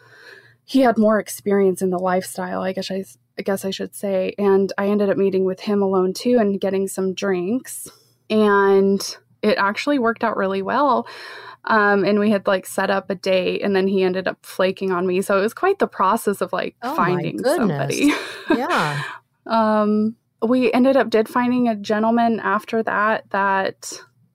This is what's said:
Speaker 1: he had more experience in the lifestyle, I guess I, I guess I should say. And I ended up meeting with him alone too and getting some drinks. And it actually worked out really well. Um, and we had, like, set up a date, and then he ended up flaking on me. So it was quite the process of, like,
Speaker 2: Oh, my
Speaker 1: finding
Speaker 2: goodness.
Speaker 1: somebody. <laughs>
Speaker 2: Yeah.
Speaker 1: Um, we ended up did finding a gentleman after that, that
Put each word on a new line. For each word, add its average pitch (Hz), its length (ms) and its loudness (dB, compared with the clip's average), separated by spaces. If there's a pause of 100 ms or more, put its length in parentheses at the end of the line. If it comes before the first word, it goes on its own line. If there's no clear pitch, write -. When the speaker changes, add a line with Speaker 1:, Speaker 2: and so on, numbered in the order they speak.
(640)
Speaker 1:
he 269 160 2
had 226 160 4
more 214 220 4
experience 196 640 0
in 185 100 0
the 180 80 -2
lifestyle, 185 640 -4
I 185 120 -4
guess 190 180 -8
I, 190 140 -8 (340)
I - 20 -8
guess 196 220 -4
I 190 80 -4
should 196 240 -10
say. 190 420 -4
And 196 400 2
I 202 100 0
ended 202 220 2
up 180 80 0
meeting 190 280 2
with 185 160 -4
him 202 200 0
alone 185 320 0
too 247 260 0
and 202 200 0
getting 190 300 -2
some 190 240 -4
drinks. 196 720 -4 (420)
And 196 680 4 (420)
it 214 160 2
actually 208 420 0
worked 226 260 -2
out 214 100 -2
really 196 260 -2
well. 233 460 0 (560)
Um, 202 400 2
and 208 160 2
we 208 100 2
had, 202 180 0
like, 190 180 0
set 196 240 -4
up 196 200 -2
a 202 60 -4
date, 185 460 0
and 196 140 0
then 190 120 2
he 190 160 2
ended 185 240 0
up - 180 -6
flaking 190 460 -2
on 180 160 0
me. 180 140 0
So 196 160 0
it 190 40 2
was 214 120 -2
quite 392 260 0
the 220 80 0
process 202 540 0
of, 180 120 -6
like, - 280 -4
Speaker 2:
Oh, 240 80 -6
my 302 60 -4
Speaker 1:
finding 175 420 -2
Speaker 2:
goodness. 285 180 0
Speaker 1:
somebody. 226 580 0 (360)
<laughs> 294 80 2
Speaker 2:
Yeah. 190 460 -2 (420)
Speaker 1:
Um, 214 680 0 (300)
we 254 260 2
ended 254 260 4
up 226 120 2
did 220 180 2
finding 247 400 0
a 220 80 0
gentleman 220 640 0
after 208 440 -2
that, 214 480 -2
that 196 600 -2 (440)